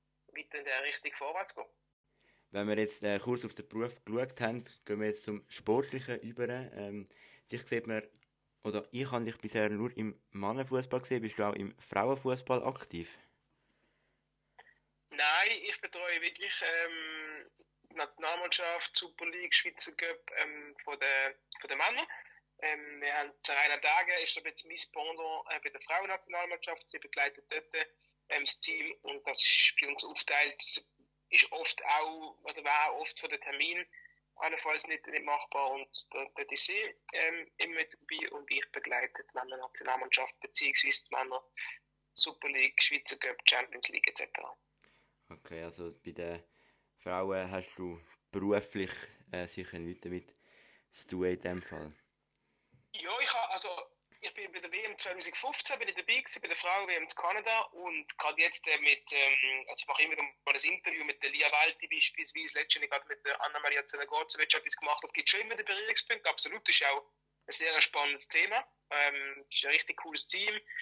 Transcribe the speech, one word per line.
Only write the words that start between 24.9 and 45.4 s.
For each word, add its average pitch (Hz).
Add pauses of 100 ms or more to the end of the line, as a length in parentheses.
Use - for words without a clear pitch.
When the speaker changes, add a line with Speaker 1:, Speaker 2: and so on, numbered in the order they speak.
Speaker 1:
Pendant, 160
äh, 151
bei 147
der 139
Frauennationalmannschaft. 175
Sie 160
begleitet 143
dort, 156 (420)
ähm, 143
das -
Team 160
und 143
das 135
ist -
bei 143
uns 143
aufgeteilt, - (440)
ist -
oft 160
auch, 156
oder 151
war 147
auch 165
oft -
von 160
den 151
Terminen 160 (500)
allenfalls 156
nicht, 156
nicht 151
machbar 143
und -
da, 135 (100)
dort 139
ist 143
sie, 208 (180)
ähm, 165
immer 165
mit 160
dabei -
und 143
ich 139
begleite 127 (100)
die -
Männer-Nationalmannschaft 131
beziehungsweise -
die -
Männer 131 (720)
Super -
League, 135
Schweizer -
Cup, 127 (100)
Champions 123
League -
et -
cetera. - (720)
Speaker 2:
Okay, 82